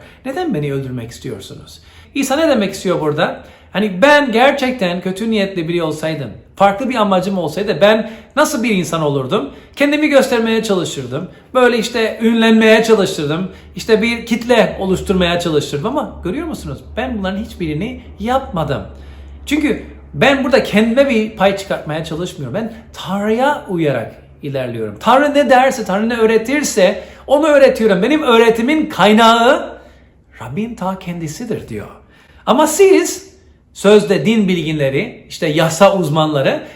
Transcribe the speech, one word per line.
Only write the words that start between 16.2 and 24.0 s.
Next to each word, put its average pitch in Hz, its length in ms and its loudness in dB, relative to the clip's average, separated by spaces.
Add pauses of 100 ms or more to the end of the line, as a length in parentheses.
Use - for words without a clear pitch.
görüyor 277 220 -6
musunuz? 226 320 -10 (180)
Ben 240 220 -6
bunların 196 200 -4
hiçbirini 208 640 -8 (180)
yapmadım. 196 640 -4 (640)
Çünkü 294 360 -2 (320)
ben 262 300 2
burada 247 180 2
kendime 233 480 2
bir 220 260 0
pay 196 200 0
çıkartmaya 160 480 -6
çalışmıyorum. 156 500 -8
Ben 220 180 -8 (200)
Tanrı'ya 220 760 -2
uyarak 143 460 -4 (280)